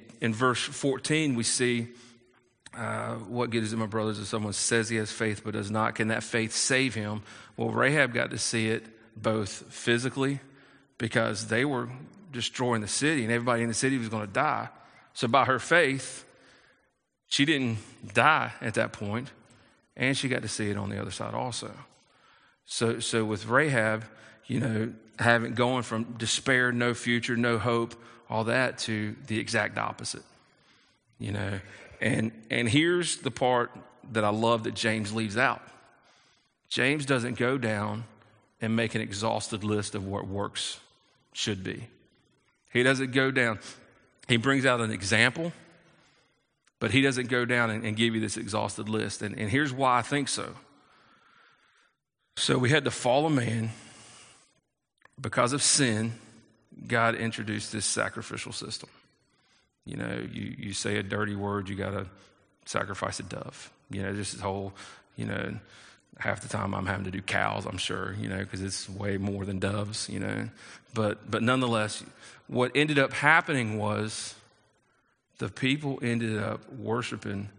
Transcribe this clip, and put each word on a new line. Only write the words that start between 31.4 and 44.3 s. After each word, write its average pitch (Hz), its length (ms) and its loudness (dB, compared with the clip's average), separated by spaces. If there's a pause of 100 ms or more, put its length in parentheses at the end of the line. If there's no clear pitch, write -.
And, 113 320 0 (180)
and 120 180 0
here's 165 500 4
the 135 120 -6
part 123 400 2 (420)
that 110 120 2
I 104 60 4
love 113 340 4
that 110 100 -2
James 110 380 0
leaves 110 240 -2
out. 123 260 2 (1080)
James 139 360 0
doesn't 123 320 0
go 131 220 2
down 107 460 -2 (560)
and 113 140 0
make 113 200 2
an 117 60 2
exhausted 107 640 -2
list 104 300 0
of 98 120 -4
what 98 200 -4
works 101 540 -6 (540)
should 98 280 -2
be. 117 260 -8 (840)
He 123 100 4
doesn't 131 300 4
go 131 180 4
down. 120 280 2 (720)
He 123 100 6